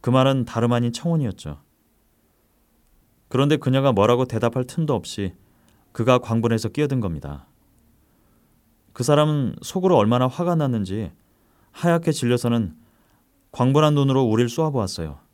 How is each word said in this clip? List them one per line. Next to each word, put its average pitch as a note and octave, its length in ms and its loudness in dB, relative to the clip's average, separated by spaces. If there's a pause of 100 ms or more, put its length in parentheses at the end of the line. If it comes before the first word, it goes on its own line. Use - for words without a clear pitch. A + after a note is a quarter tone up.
그 - 100 -2
말은 C3 340 2
다름 A#2 280 -2
아닌 A#2+ 200 -2
청혼이었죠. A#2 680 -4 (1700)
그런데 C#3+ 280 2
그녀가 C3+ 360 2
뭐라고 A#2+ 320 4
대답할 A#2+ 400 -2
틈도 D3 300 -4
없이 G2 400 -6 (580)
그가 B2 260 2
광분해서 A2+ 500 -2
끼어든 C#3 320 -2
겁니다. D2 460 -8 (1500)
그 - 100 -8
사람은 D3 600 0
속으로 F3+ 340 0
얼마나 B2 320 2
화가 E3+ 260 -2
났는지 A2 560 -2 (640)
하얗게 E3 400 0
질려서는 A#2 640 -2 (760)
광분한 D3 440 2
눈으로 C3+ 280 2
우릴 A#2 260 2
쏘아보았어요. A2+ 680 -4 (160)